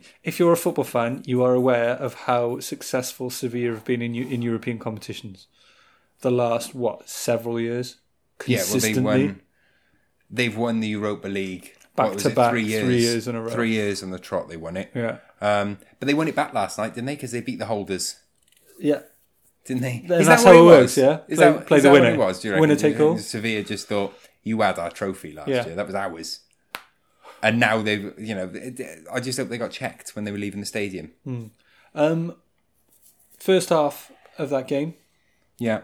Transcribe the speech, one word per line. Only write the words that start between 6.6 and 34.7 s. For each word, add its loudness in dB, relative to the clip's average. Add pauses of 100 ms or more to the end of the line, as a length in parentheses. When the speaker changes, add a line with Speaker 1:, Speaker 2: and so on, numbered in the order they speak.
Speaker 1:
what, -6
several -4
years? -6 (500)
Speaker 2:
Yeah, 2
well, -2
they -4
Speaker 1:
Consistently. 2
Speaker 2:
won, -6 (880)
they've -2
won -2
the -4
Europa -6
League. -8 (220)
Speaker 1:
Back 2
Speaker 2:
What -2
was -6
Speaker 1:
to 0
Speaker 2:
it? -4
Speaker 1:
back, 4
Speaker 2:
Three 0
Speaker 1:
three -2
Speaker 2:
years. 0
Speaker 1:
years -2
in -6
a -8
row. -8
Speaker 2:
Three -2
years -2
on -10
the -10
trot -6
they -14
won -10
it. -10
Speaker 1:
Yeah. -6 (240)
Speaker 2:
Um, -2 (200)
but -8
they 2
won 0
it -6
back -4
last -4
night, -6
didn't -8
they? -8
'Cause -12
they -6
beat -8
the -8
holders. -6 (640)
Speaker 1:
Yeah. 0 (640)
Speaker 2:
Didn't -4
they? -6
Speaker 1:
Then 2
Speaker 2:
Is 4
Speaker 1:
that's 8
Speaker 2:
that 12
what 12
Speaker 1:
how 12
Speaker 2:
it 12
Speaker 1:
it 12
Speaker 2:
was? 12
Speaker 1:
works, 4
yeah? 4
Speaker 2:
Is -4
Speaker 1:
Play, 8
Speaker 2:
that, -4
Speaker 1:
play 6
Speaker 2:
is 6
Speaker 1:
the 8
Speaker 2:
that 8
Speaker 1:
winner. 10
Speaker 2:
what 4
it 0
was, 0
do -8
you -2
reckon? 4
Speaker 1:
Winner 4
Speaker 2:
Do 2
you 2
Speaker 1:
take -2
all. 4
Speaker 2:
think -8
Sevilla -4
just -10
thought, -2 (260)
"You -2
had 2
our -6
trophy -8
last -14
Speaker 1:
Yeah. -2
Speaker 2:
year. -12
That -6
was -6
ours." -8 (1040)
And 2
now 2
they've, -4
you -10
know, -8
it, -14
it, -16
I -6
just -8
hope -6
they -8
got -6
checked -12
when -8
they -8
were -8
leaving -8
the -10
stadium. -8 (120)
Speaker 1:
Hmm. -10 (500)
Um, -2 (1040)
first 2
half 0 (280)
of -6
that -2
game -4 (640)